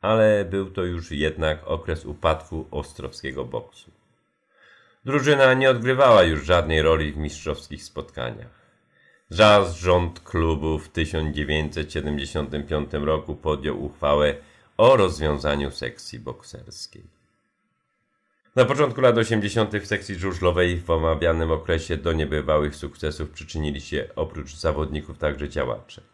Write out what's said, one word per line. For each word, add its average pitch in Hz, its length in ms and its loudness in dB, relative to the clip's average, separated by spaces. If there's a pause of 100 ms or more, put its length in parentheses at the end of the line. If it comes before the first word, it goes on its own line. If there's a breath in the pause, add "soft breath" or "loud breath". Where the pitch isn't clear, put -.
ale 107 440 4
był 95 260 -4
to 95 140 -4
już 85 260 -6
jednak 78 540 -2
okres 80 400 -4
upadku 78 680 -4
ostrowskiego 67 720 -10
boksu. - 460 -12 (1120 soft breath)
Drużyna 135 500 4
nie 131 160 4
odgrywała 123 520 6
już 80 220 2
żadnej 80 380 2
roli 80 300 2
w 73 40 -10
mistrzowskich 73 680 -8
spotkaniach. - 800 -12 (680 soft breath)
Zarząd 90 920 4
klubu 80 580 -2
w - 100 -14
tysiąc 78 480 -4
dziewięćset 76 560 -4
siedemdziesiątym 73 720 -6
piątym 73 380 -4
roku 76 320 -4
podjął 73 480 -4
uchwałę 73 500 0 (420 loud breath)
o 127 200 8
rozwiązaniu 73 760 0
sekcji - 480 -12
bokserskiej. - 840 -16 (1500)
Na 127 80 6
początku 135 360 0
lat 120 180 6
osiemdziesiątych 107 640 0
w - 40 -14
sekcji 101 280 -4
żużlowej 90 640 0
w 87 140 -6
omawianym 82 600 0
okresie 80 460 -2
do 78 160 -2
niebywałych 76 640 0
sukcesów - 540 -8
przyczynili 76 500 -6
się 71 360 -6
oprócz 76 400 -8
zawodników 76 600 -4
także 73 300 -4
działacze 64 540 -8 (120)